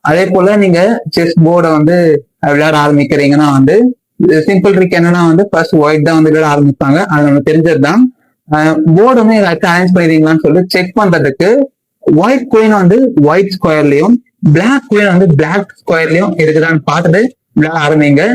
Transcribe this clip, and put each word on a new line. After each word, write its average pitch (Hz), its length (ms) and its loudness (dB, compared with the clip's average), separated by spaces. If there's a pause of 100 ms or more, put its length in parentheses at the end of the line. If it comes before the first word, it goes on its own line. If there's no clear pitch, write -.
அதே 165 220 0
போல 190 300 0
நீங்க 180 240 0 (300)
செஸ் 170 280 -2
போர்டை 165 320 2
வந்து, 156 260 2 (420)
அஹ், 139 120 -4
விளையாட 151 280 0
ஆரம்பிக்கிறீங்கன்னா 143 720 0
வந்து 135 240 2 (640)
சிம்பிள் 190 340 0
ட்ரிக் 180 200 -2
என்னன்னா 175 320 0
வந்து 165 220 2
ஃபர்ஸ்ட் 165 260 -4
ஒயிட் 151 300 0
தான் 165 100 0
வந்து 156 160 2
விளையாட 156 180 0
ஆரம்பிப்பாங்க, 147 560 0
அது 147 200 -2
நம்ம 143 160 0
தெரிஞ்சது 160 400 0
தான். 175 220 0 (460)
அஹ், 156 280 0 (100)
போர்டு 220 340 2
வந்து 220 160 2
எல்லாத்தையும் 175 380 -2
அரேஞ்ச் 180 200 0
பண்ணிடுறீங்களான்னு 160 500 0
சொல்லிட்டு 180 240 0
செக் 180 280 -4
பண்றதுக்கு 170 520 0 (560)
ஒயிட் 240 440 0
குயின் 220 240 2
வந்து 190 240 2 (260)
ஒயிட் 185 300 0
ஸ்கொயர்லயும் 156 600 0 (380)
பிளாக் 233 360 0
குயின் 208 240 0
வந்து 180 220 2
பிளாக் 165 420 -4
ஸ்கொயர்லயும் 165 600 -2
இருக்குதான்னு 156 500 -2
பார்த்துட்டு 175 360 0 (300)
விளையாட 165 260 -2
ஆரம்பிங்க. 147 440 0 (120)